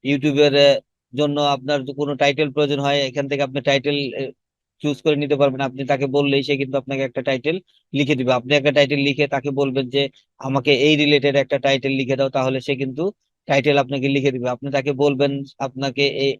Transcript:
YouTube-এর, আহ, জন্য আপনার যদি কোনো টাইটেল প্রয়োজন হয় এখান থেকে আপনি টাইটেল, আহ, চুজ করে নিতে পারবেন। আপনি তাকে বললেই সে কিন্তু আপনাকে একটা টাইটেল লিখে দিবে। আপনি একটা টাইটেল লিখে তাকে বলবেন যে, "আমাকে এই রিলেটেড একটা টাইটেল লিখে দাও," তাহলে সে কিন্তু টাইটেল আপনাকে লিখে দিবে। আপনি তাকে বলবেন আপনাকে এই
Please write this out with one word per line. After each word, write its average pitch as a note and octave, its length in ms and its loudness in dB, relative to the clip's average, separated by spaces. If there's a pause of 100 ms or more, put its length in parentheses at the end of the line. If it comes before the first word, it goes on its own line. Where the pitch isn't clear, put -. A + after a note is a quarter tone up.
YouTube-এর, C#3+ 520 2
আহ, C#3+ 220 6 (380)
জন্য D3 240 0
আপনার C#3+ 400 -2
যদি C3+ 120 -10
কোনো C#3+ 220 -4
টাইটেল C#3+ 360 0
প্রয়োজন C#3+ 280 0
হয় C#3 220 0
এখান C#3 260 -4
থেকে C#3 160 -2
আপনি C3 180 -6
টাইটেল, C#3+ 360 0 (180)
আহ, C3+ 160 -8 (500)
চুজ D3 200 -2
করে D3+ 140 2
নিতে C#3+ 200 0
পারবেন। C3+ 260 2
আপনি C3 240 -6
তাকে C#3 200 0
বললেই C#3 380 2
সে C#3 140 -2
কিন্তু C3+ 200 -4
আপনাকে C3+ 240 -4
একটা C3 200 -4
টাইটেল C#3 380 -2 (340)
লিখে C#3 220 2
দিবে। B2+ 180 0
আপনি B2+ 220 0
একটা C#3+ 160 2
টাইটেল C#3+ 280 2
লিখে C#3 280 0
তাকে C#3 240 -4
বলবেন C3+ 380 -2
যে, C#3 200 0 (280)
"আমাকে C3+ 360 0
এই C#3+ 220 4
রিলেটেড C#3+ 400 2
একটা C#3 240 0
টাইটেল C3+ 320 0
লিখে C3 240 -2
দাও," C3+ 140 0
তাহলে C3 320 -2
সে C#3 140 -4
কিন্তু C3+ 360 -4 (340)
টাইটেল C#3 320 2
আপনাকে C3+ 320 -2
লিখে C#3 220 0
দিবে। B2 180 -4
আপনি C3 220 -6
তাকে C#3 220 -2
বলবেন C#3 500 0 (140)
আপনাকে C3+ 500 -2
এই C3+ 320 -2